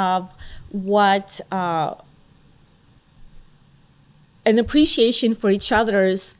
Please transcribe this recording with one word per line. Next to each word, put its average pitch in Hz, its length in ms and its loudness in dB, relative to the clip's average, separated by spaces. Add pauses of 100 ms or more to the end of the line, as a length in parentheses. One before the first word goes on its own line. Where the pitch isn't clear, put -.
of 185 120 -2 (500)
what, 196 580 0 (220)
uh, 175 420 -4 (2500)
an 220 120 4
appreciation 240 800 2
for 214 140 -2
each 196 220 0
other's 202 680 0